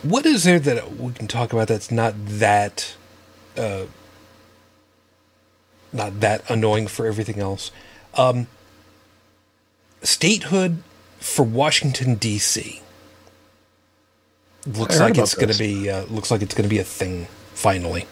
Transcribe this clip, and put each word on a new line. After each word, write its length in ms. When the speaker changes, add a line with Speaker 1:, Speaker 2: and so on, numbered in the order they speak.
Speaker 1:
What 200
is 200
there 160
that 360
we 160
can 140
talk 260
about 160
that's 220
not 260
that, 760
uh, 300
not 280
that 280
annoying 380
for 180
everything 360
else? 320
Um, 320
statehood 840
for 240
Washington, 720
D 240
C. 420
Looks 300
Speaker 2:
I 60
heard 140
Speaker 1:
like 20
it's 160
Speaker 2:
about 60
Speaker 1:
gonna 80
Speaker 2:
this. 100
Speaker 1:
be, 320
uh, 140
looks 260
like 120
it's 120
gonna 140
be 100
a 60
thing, 420
finally. 600